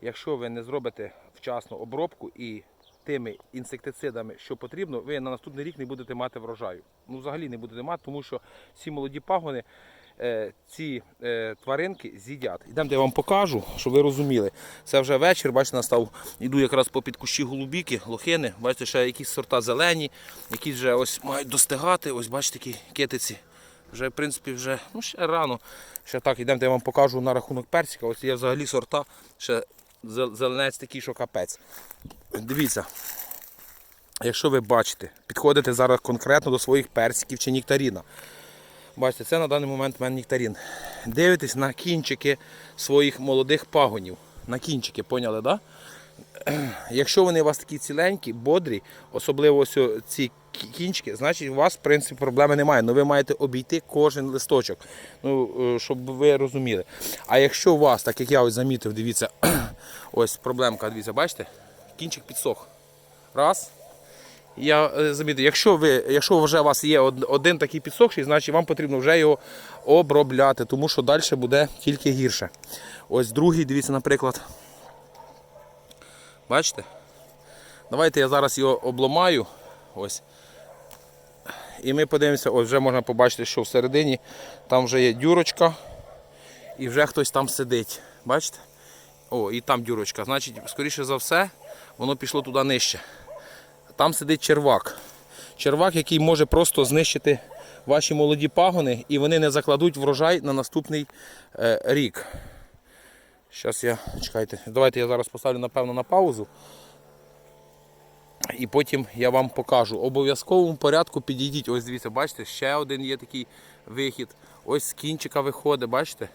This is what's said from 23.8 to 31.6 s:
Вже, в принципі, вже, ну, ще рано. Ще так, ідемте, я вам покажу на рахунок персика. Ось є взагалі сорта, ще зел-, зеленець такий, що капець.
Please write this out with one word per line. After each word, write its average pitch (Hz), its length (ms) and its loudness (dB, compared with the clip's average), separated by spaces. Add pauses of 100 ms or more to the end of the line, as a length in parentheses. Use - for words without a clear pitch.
Вже, 131 160 -6
в 127 40 -10
принципі, 147 400 -8
вже, 127 260 -6 (160)
ну, 226 80 -10
ще - 240 -6
рано. 156 320 -2 (460)
Ще - 160 -8
так, 131 180 0
ідемте, 127 280 0
я 127 40 4
вам 127 100 0
покажу 131 400 2
на 127 140 0
рахунок 123 320 -6
персика. 165 400 -4
Ось 117 180 -8
є 131 100 -2
взагалі 131 320 -4
сорта, 135 380 -4 (340)
ще 117 240 -4 (420)
зел-, 117 300 -4
зеленець 131 440 -2
такий, 135 220 -14
що 120 140 -10
капець. - 460 -8 (800)